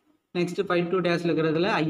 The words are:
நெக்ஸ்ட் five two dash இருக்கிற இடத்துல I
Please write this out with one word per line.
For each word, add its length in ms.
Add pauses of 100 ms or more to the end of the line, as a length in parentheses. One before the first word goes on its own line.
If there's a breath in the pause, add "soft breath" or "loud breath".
(380)
நெக்ஸ்ட் 220 (100)
five 220
two 140
dash 200
இருக்கிற 220
இடத்துல 320
I 100